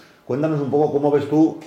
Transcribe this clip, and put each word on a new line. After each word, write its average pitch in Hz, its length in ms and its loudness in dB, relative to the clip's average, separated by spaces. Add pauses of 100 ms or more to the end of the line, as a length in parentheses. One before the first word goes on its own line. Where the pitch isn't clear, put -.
(240)
Cuéntanos 147 380 -4
un 135 80 -4
poco 143 240 0
cómo 143 180 0
ves 143 180 0
tú 156 380 2